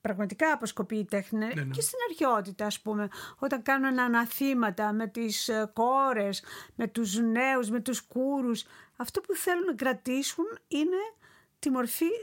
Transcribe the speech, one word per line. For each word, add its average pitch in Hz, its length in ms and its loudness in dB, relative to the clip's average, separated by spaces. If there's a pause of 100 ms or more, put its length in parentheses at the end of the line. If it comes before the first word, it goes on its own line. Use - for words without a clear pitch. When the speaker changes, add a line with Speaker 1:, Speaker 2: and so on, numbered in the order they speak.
Speaker 1:
πραγματικά 208 520 0
αποσκοπεί 220 440 -4
η 208 80 0
τέχνη 202 340 -2
Speaker 2:
Ναι, 214 80 0
ναι. 156 160 -4 (120)
Speaker 1:
και 135 60 -2
στην 508 180 -2 (120)
αρχαιότητα, 214 560 0
ας 208 140 -4
πούμε, 208 280 -2 (300)
όταν 269 240 -2
κάνουν 262 360 2
αναθήματα 233 920 2
με 220 140 0
τις, 220 420 -2
ε, 220 240 0
κόρες, 233 720 2 (320)
με 233 140 -2
τους 220 300 0
νέους, 240 520 2
με 240 100 0
τους 247 220 -2
κούρους, 254 640 0 (320)
αυτό 247 240 -4
που 392 140 -2
θέλουν 359 300 0
να 349 100 0
κρατήσουν 262 680 -2 (240)
είναι 320 280 2 (640)
τη 294 120 0
μορφή 247 340 0 (180)